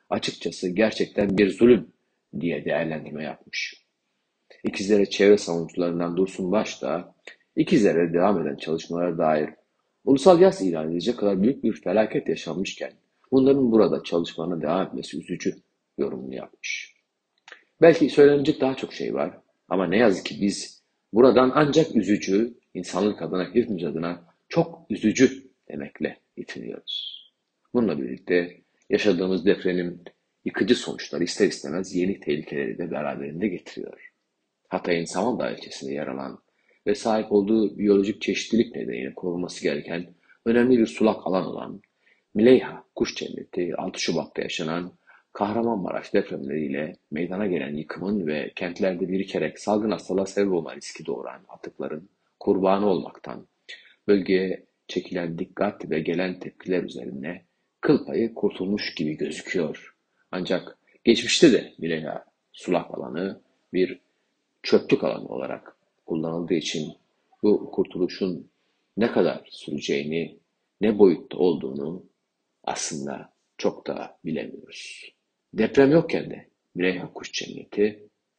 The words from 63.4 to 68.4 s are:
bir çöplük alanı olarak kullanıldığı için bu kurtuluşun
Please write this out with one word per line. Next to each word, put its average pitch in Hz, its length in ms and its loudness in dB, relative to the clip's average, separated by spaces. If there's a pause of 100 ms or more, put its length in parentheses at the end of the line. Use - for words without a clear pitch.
bir - 260 0 (640)
çöplük - 400 2
alanı 65 240 -4
olarak - 480 -10 (300)
kullanıldığı 82 480 -4
için 78 400 -4 (500)
bu 104 280 2
kurtuluşun 90 760 -4 (500)